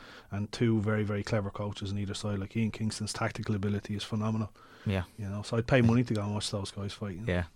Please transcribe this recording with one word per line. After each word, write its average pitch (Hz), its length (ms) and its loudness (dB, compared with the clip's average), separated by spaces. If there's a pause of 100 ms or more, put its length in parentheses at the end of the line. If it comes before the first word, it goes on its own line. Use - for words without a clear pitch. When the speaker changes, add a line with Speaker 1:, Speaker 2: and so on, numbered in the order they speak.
(320)
Speaker 1:
and 101 200 -4
two 113 280 4
very, 107 240 2
very 101 200 -2
clever 101 260 0
coaches 101 420 -6
on 101 80 -2
either 98 140 -4
side. 104 260 -2
Like, 98 160 -6
Ian 113 160 2
Kingston's 107 420 -2
tactical 110 400 -2
ability 101 420 0
is 98 80 -4
phenomenal. 110 460 -2 (360)
Speaker 2:
Yeah. 95 180 2 (160)
Speaker 1:
You 101 80 -6
know, 101 140 -4
so 117 160 -2
I'd 113 100 2
pay 135 140 6
money 117 220 8
to 120 100 -2
go 104 100 0
and 104 100 -2
watch 101 180 -2
those 98 200 -4
guys 95 220 -6
fight, 101 220 -6
you 90 60 -8
know. 113 120 0
Speaker 2:
Yeah, 87 100 2 (120)